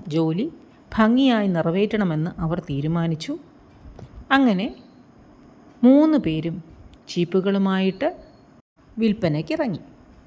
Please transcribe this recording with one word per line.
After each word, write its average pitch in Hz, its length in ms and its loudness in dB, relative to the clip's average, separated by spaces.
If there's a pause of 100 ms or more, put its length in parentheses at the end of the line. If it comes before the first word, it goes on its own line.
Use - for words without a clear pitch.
ജോലി 165 440 -2 (460)
ഭംഗിയായി 226 500 2
നിറവേറ്റണമെന്ന് 175 920 0
അവർ 170 220 -4
തീരുമാനിച്ചു. 165 800 -4 (920)
അങ്ങനെ 254 440 2 (1120)
മൂന്ന് 294 340 6
പേരും 165 440 -4 (460)
ചീപ്പുകളുമായിട്ട് 190 1080 0 (800)
വിൽപ്പനയ്ക്കിറങ്ങി. 202 800 -2 (480)